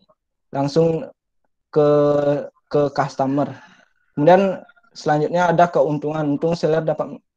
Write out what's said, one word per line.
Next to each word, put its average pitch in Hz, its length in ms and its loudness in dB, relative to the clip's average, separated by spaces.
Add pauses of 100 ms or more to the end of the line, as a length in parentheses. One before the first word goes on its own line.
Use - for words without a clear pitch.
(560)
langsung 160 480 0 (640)
ke, 147 200 2 (840)
ke 147 240 2
customer. 135 500 -2 (680)
Kemudian 180 480 2 (320)
selanjutnya 160 560 0
ada 170 160 4
keuntungan. 147 720 -2
Untung 170 160 -2
seller 160 240 0
dapat 151 400 -6 (160)